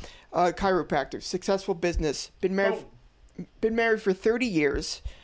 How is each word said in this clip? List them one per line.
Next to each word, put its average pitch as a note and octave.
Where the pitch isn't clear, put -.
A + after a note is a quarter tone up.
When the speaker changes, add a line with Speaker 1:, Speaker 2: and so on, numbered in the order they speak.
Speaker 1:
uh, F3
chiropractor, D3+
successful F#3+
business, E3
been F#3+
married G3
Speaker 2:
Oh. -
Speaker 1:
f-, F3
been A3+
married A3+
for G3
thirty A#3
years, D3+